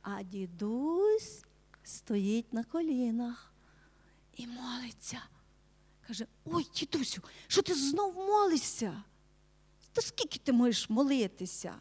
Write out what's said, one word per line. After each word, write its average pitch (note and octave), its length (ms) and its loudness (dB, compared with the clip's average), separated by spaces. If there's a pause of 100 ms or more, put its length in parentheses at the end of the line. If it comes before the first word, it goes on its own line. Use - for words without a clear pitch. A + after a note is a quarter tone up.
а G3+ 220 -8
дідусь A3+ 1200 0 (400)
стоїть G#3 720 -2
на A#3 100 -2
колінах B3 920 -2 (800)
і A#3+ 120 -12
молиться. B3 760 -10 (840)
Каже, A3 200 -8 (180)
«Ой, E4 300 0
дідусю, C#4 460 -2 (260)
що G4 140 4
ти F4 140 0
знов E4 400 2
молишся? F4+ 880 2 (880)
Та A4+ 80 2
скільки - 380 -4
ти C4+ 140 0
можеш A#3+ 360 4
молитися?» A3 920 0